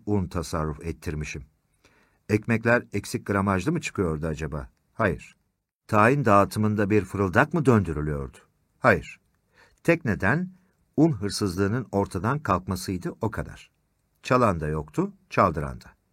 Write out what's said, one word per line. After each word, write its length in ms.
un 200
tasarruf 600
ettirmişim. 580
Ekmekler 640
eksik 340
gramajlı 460
mı 80
çıkıyordu 460
acaba? 420
Hayır. 420
Tayin 380
dağıtımında 640
bir 140
fırıldak 500
mı 100
döndürülüyordu? 760
Hayır. 420
Tek 220
neden 480
un 160
hırsızlığının 800
ortadan 460
kalkmasıydı, 720
o 100
kadar. 400
Çalan 380
da 80
yoktu, 440
çaldıran 500
da. 180